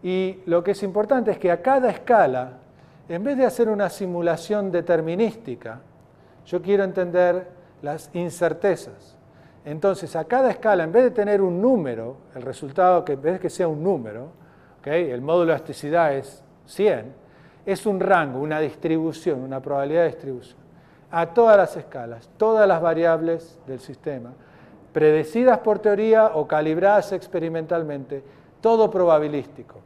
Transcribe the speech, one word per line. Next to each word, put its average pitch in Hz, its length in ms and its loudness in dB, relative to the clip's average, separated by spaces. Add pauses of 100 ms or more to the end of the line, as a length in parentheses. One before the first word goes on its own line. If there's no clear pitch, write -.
Y 185 440 -4
lo 170 180 0
que 202 80 -2
es 196 120 -4
importante 208 480 0
es - 60 -2
que 180 140 0
a 170 100 -2
cada 262 280 2
escala, 139 640 2 (560)
en 170 140 -6
vez 277 140 -2
de 262 80 4
hacer 240 220 0
una 202 220 -2
simulación 180 840 -4
determinística, 170 1080 -2 (640)
yo 175 160 -4
quiero 196 220 2
entender 180 640 0 (340)
las 147 320 -10
incertezas. 170 1040 -4 (480)
Entonces, 160 500 -4
a 160 80 -4
cada 254 260 2
escala, 190 360 2
en 160 60 -6
vez 233 120 6
de 247 80 2
tener 208 300 0
un 180 200 0
número, 135 560 -2 (180)
el 127 80 -14
resultado 165 600 2
que, 151 100 -4
en 135 80 -6
vez 175 180 -2
que 165 100 -4
sea 180 180 -2
un 151 160 -4
número, 131 460 -4 (500)
¿ok? - 80 -14
El 143 340 -2
módulo 165 260 0
de 165 40 2
elasticidad 147 640 -2
es - 260 -10 (240)
cien, 185 480 -2 (520)
es 196 200 -6
un 196 140 -2
rango, 165 400 0
una 156 220 -4
distribución, 160 800 -4
una 131 180 -10
probabilidad 143 440 -2
de 165 40 2
distribución, 131 540 -12 (500)
a 170 160 -2
todas 220 300 6
las 180 180 2
escalas, 117 600 -14
todas 220 300 4
las 170 140 2
variables 165 840 0
del 131 140 -12
sistema, 127 500 -12 (640)
predecidas 156 680 4
por 214 180 0
teoría 214 560 4
o 151 140 -2
calibradas 170 640 2
experimentalmente, 160 1120 -6 (380)
todo 220 280 4
probabilístico. 151 880 0 (100)